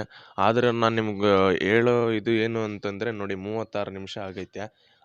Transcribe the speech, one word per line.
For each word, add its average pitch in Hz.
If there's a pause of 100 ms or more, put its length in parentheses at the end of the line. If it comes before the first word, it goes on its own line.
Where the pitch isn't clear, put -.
(380)
ಆದ್ರೆ 117
ನಾನು 113
ನಿಮ್ಗೆ 101
ಹೇಳೋ 117
ಇದು 110
ಏನು 113
ಅಂತಂದರೆ, 104
ನೋಡಿ 101
ಮೂವತ್ತಾರು 104
ನಿಮಿಷ 95
ಆಗೈತೆ 95 (460)